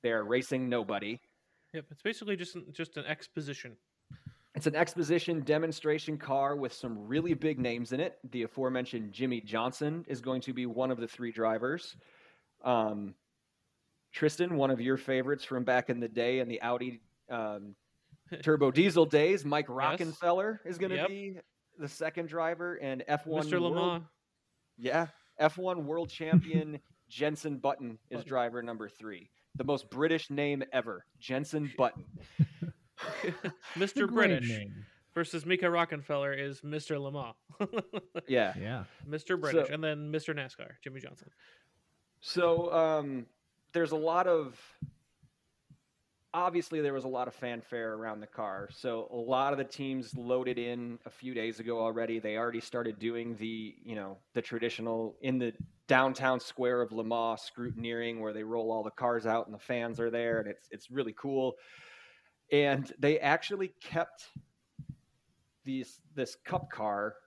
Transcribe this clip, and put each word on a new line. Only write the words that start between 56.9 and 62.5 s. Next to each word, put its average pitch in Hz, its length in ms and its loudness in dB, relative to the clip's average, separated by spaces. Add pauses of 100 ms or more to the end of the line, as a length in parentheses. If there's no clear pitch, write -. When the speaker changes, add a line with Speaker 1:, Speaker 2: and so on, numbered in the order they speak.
Speaker 1:
Le 110 120 -2
Mans 113 360 0 (140)
scrutineering 117 680 -4
where 107 120 -4
they 107 100 -6
roll 113 300 0
all 113 100 0
the 107 80 -4
cars 120 360 0
out 113 200 2
and 107 80 -12
the 104 60 -14
fans 117 400 -4
are 117 100 2
there, 117 300 2
and 101 80 -4
it's, - 220 -12
it's - 200 -16
really 123 260 -2
cool. 135 400 0 (920)